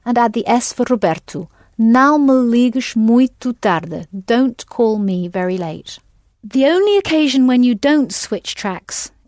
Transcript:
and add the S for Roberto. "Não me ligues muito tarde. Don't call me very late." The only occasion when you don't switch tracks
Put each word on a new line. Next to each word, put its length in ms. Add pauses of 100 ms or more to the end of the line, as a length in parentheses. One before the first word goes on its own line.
and 120
add 160
the 140
S 260
for 160
Roberto. 600 (280)
"Não 420
me 140
ligues 600
muito 680
tarde. 500
Don't 560
call 320
me 280
very 300
late." 420 (440)
The 220
only 320
occasion 500
when 160
you 120
don't 380
switch 420
tracks 560 (160)